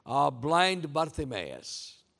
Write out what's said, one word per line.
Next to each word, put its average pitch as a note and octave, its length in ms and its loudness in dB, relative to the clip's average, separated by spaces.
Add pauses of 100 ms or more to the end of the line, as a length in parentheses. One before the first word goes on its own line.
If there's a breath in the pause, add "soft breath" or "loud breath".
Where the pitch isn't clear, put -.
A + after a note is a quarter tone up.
of C3+ 360 2
blind E3+ 520 2
Bartimaeus. B2+ 1040 -6 (220)